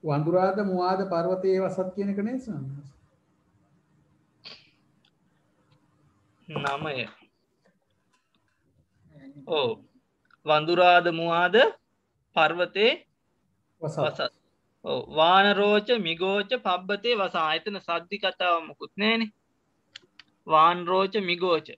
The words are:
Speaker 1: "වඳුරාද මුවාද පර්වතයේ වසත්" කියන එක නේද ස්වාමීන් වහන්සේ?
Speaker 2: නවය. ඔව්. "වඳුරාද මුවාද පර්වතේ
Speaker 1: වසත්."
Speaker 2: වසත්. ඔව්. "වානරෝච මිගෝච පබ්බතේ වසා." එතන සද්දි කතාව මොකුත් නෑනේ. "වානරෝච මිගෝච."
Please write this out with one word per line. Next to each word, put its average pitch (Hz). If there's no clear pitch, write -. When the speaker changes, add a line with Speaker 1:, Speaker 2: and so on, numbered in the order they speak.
Speaker 1:
"වඳුරාද 170
මුවාද 185
පර්වතයේ 185
වසත්" 185
කියන 202
එක 202
නේද 247
ස්වාමීන් 139
වහන්සේ? 143
Speaker 2:
නවය. 143
ඔව්. 143
"වඳුරාද 170
මුවාද 170
පර්වතේ 175
Speaker 1:
වසත්." 156
Speaker 2:
වසත්. 151
ඔව්. 131
"වානරෝච 196
මිගෝච 190
පබ්බතේ 202
වසා." 180
එතන 190
සද්දි 170
කතාව 180
මොකුත් 151
නෑනේ. 220
"වානරෝච 175
මිගෝච." 175